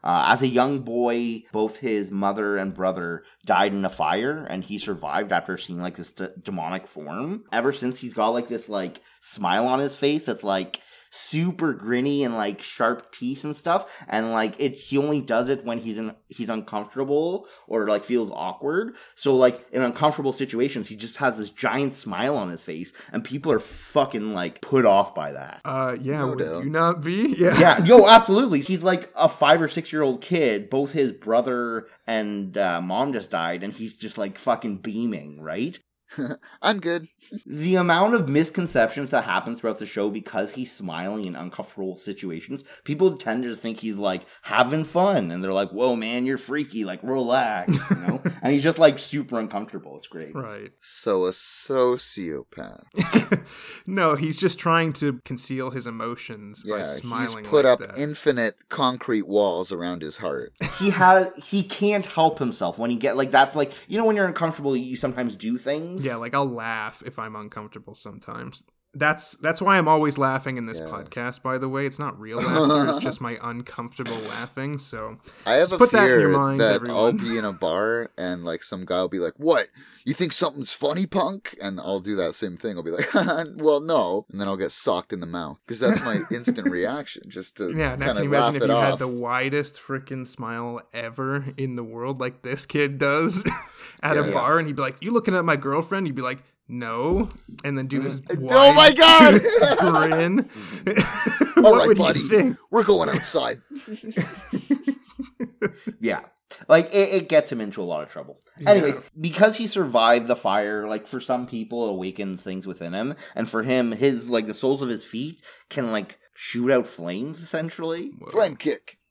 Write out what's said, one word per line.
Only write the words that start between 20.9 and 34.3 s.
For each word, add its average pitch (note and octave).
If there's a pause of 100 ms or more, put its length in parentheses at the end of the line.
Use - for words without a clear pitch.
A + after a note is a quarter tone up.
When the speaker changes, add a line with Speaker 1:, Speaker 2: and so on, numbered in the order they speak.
Speaker 1:
just A2+
has B2+
this G#2+
giant C3
smile A#2+
on G2+
his E2+
face, E2+ (180)
and A#2+
people C#3+
are A2
fucking, A#2
like, F2
put C3
off G2
by D2
that. C2+
Speaker 2:
Uh, C3
yeah, C3+
Speaker 3:
No C#3
Speaker 2:
would B2+
Speaker 3:
doubt. F2
Speaker 2:
you C#3
not E3
be? G3+
<laughs> -
Yeah. E3+
Speaker 1:
Yeah, E3+
yo, G#3
absolutely. A3
He's, F3
like, F3+
a D#3
five D#3
or D#3
six-year-old D3+
kid. B2
Both C#3
his C#3
brother A#2 (180)
and, G#2
uh, F2+
mom A2
just G#2+
died, F2
and G2
he's A2
just, -
like, G2